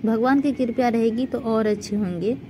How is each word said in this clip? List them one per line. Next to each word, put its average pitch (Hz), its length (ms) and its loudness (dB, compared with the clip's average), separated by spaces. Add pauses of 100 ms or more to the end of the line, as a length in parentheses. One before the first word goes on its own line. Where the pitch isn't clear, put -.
भगवान 240 360 4
की 285 100 0
कृपा 247 360 0
रहेगी 226 380 0
तो 254 140 -6
और 226 260 0
अच्छे 208 300 -2
होंगे। 196 420 -2 (120)